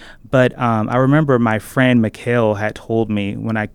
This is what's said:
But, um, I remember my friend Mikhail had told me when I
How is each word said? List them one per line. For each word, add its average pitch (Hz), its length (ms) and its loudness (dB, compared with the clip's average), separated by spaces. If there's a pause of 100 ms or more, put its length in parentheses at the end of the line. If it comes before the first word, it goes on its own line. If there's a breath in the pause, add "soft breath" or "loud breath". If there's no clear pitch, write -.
(300 loud breath)
But, 127 300 2
um, 117 300 -2
I 123 80 -2
remember 135 420 2
my 110 200 0
friend 127 420 2
Mikhail 113 540 0
had 107 200 -4
told 113 340 -2
me 104 280 -4
when 110 180 -6
I 107 180 -4